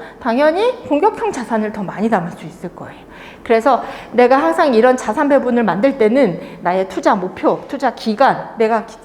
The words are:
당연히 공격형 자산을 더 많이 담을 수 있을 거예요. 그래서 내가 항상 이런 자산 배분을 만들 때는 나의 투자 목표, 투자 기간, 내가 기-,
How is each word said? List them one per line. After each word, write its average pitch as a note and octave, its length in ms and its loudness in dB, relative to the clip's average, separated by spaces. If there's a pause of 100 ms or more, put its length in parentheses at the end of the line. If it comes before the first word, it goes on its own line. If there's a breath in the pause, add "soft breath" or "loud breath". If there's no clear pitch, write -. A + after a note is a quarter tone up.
(200 loud breath)
당연히 D#4 680 0
공격형 G#4 460 0
자산을 A3 400 -4
더 G#3 100 -8
많이 F#3 260 -4
담을 F3 220 0
수 - 160 -16
있을 - 300 -14
거예요. - 240 -18 (420 loud breath)
그래서 A3+ 400 2 (300 loud breath)
내가 A#3+ 240 6
항상 D#4 380 2
이런 B3+ 220 6
자산 C#4 320 -2
배분을 A#3+ 360 2
만들 G#3+ 340 0
때는 A3 640 0
나의 F#3 280 0
투자 C#4+ 280 0
목표, F3+ 500 -2
투자 C4+ 260 -4
기간, A3 640 0
내가 A3 300 0
기-, - 180 -20